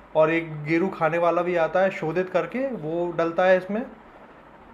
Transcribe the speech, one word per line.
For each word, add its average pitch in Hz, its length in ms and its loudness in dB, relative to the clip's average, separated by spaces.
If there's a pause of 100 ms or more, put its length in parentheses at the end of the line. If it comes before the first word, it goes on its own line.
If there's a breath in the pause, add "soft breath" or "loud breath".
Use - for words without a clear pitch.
(160 loud breath)
और 156 160 6
एक 160 320 -4
गेरू 165 240 2
खाने 165 300 0
वाला 170 240 2
भी 175 140 -2
आता 160 240 2
है 190 100 4
शोधित 180 400 -4
करके, 185 380 -2
वो 170 440 -4
डलता 170 340 0
है 185 120 6
इसमें। 202 280 -4 (880)